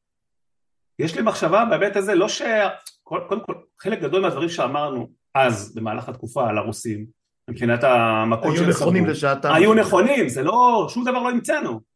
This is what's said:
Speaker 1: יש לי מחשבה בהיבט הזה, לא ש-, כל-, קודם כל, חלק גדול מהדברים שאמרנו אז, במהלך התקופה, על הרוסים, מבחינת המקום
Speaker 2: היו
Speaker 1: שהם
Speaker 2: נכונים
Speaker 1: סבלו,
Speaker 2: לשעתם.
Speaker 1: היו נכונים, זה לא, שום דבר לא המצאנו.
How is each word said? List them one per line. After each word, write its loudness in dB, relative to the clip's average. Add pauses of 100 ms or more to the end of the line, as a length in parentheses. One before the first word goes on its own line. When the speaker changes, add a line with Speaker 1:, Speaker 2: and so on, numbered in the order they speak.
(1000)
Speaker 1:
יש -4
לי -2
מחשבה 2
בהיבט 0
הזה, 0
לא 4
ש-, -6 (600)
כל-, -8
קודם -4
כל, -8 (240)
חלק -4
גדול 0
מהדברים -2
שאמרנו -4 (260)
אז, 0
במהלך -8
התקופה, -4
על -2
הרוסים, -6 (420)
מבחינת 0
המקום 2
Speaker 2:
היו 0
Speaker 1:
שהם 2
Speaker 2:
נכונים 2
Speaker 1:
סבלו, 0
Speaker 2:
לשעתם. 0
Speaker 1:
היו 6
נכונים, 4
זה -4
לא, 4
שום -6
דבר -2
לא -2
המצאנו. -2 (160)